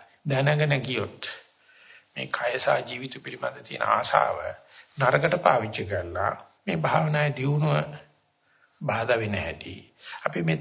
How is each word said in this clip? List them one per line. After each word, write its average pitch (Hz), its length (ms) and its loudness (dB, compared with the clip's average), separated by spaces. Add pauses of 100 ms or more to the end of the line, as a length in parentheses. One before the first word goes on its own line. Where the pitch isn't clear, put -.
(220)
දැනගෙන 143 580 2
ගියොත් 117 420 -4 (880)
මේ - 180 -8
කය 123 280 -2
සහ 131 120 -4 (160)
ජීවිත 123 340 -10
පිළිබඳ 123 440 -8
තියෙන - 220 -8
ආශාව - 540 2 (560)
නරකට 147 440 4
පාවිච්චි 113 480 2
කරලා 90 480 -2 (280)
මේ 175 160 -2
භාවනාවේ 151 580 2
දියුණුව 147 400 2 (1080)
බාධා 117 380 2
වෙන 104 160 -2
හැටි. 82 380 -6 (460)
අපි - 220 -2
මේ - 200 2